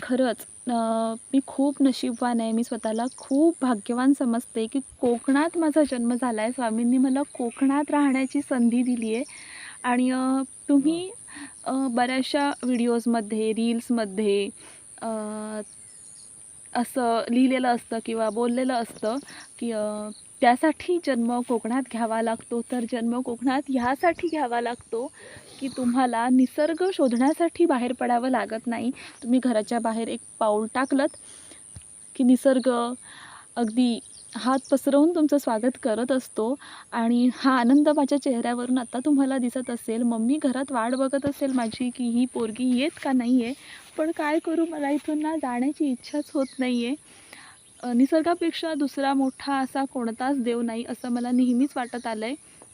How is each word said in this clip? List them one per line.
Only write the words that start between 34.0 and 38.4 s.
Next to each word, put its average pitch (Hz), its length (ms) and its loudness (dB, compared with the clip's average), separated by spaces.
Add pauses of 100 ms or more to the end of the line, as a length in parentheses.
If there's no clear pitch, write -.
हात 247 240 0 (120)
पसरवून 285 440 4
तुमचं 302 220 4
स्वागत 247 460 -2
करत 233 280 0
असतो. 254 440 -2 (360)
आणि 240 420 2
हा 262 260 2
आनंद 277 300 6
माझ्या 285 320 2
चेहऱ्यावरून 247 560 -2